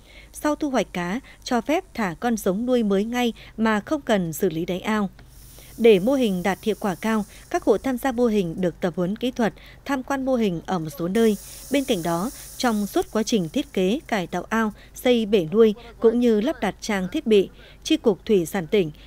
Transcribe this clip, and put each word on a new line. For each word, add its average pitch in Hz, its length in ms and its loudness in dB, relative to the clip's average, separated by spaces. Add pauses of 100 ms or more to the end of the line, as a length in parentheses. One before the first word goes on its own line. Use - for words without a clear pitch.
(340)
Sau 302 220 -2
thu 294 140 -4
hoạch 226 240 -2
cá, 180 260 -4 (240)
cho 240 180 0
phép 330 220 -2 (100)
thả 180 260 -4
con 233 180 0
giống 208 280 -2
nuôi 247 180 2
mới 196 200 2
ngay 233 300 -2 (240)
mà 220 220 2
không 285 220 -4
cần 180 320 0
xử 185 160 0
lý 160 160 -4
đáy 185 140 -4
ao. 214 300 -2 (680)
Để 220 220 6
mô 233 140 2
hình 202 300 0
đạt 190 200 -2
hiệu 202 160 -2
quả 190 160 -2
cao, 214 300 -2 (240)
các 349 140 -2
hộ 214 140 4
tham 262 200 -4
gia 269 140 -2
mô 240 140 0
hình 190 360 0
được 170 180 -2
tập 180 160 -2
huấn 180 200 -2
kỹ 247 160 -4
thuật, 214 220 -2 (320)
tham 269 180 -4
quan 269 220 -4
mô 262 100 2
hình 196 300 0
ở 185 140 -2
một 160 100 -6 (100)
số 170 80 -2
nơi. 214 300 4 (340)
Bên 277 120 0
cạnh 190 200 -2
đó, 175 260 -2 (280)
trong 214 280 0
suốt 349 260 -2
quá 220 120 0
trình 180 260 0
thiết - 240 -4
kế, 196 340 0
cải 185 200 -4
tạo 175 220 -6
ao, 220 240 0 (220)
xây 240 300 2
bể 196 260 2
nuôi 214 220 6 (260)
cũng 233 200 4
như 226 220 4
lắp 294 200 -2
đặt 190 200 -2
trang 190 300 -2
thiết 311 160 -4
bị, 202 220 4 (340)
Chi 311 140 2
cục - 280 0
Thủy 185 200 4
sản 170 220 -4
tỉnh 175 240 0 (160)